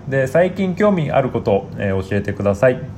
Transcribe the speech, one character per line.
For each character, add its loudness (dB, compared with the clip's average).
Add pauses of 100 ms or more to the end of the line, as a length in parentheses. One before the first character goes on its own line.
で、 2
最 2
近 -2
興 4
味 0
あ 4
る 0
こ -2
と、 0
え 0
ー、 -2
教 0
え 0
て -4
く -6
だ 2
さ 2
い。 0 (160)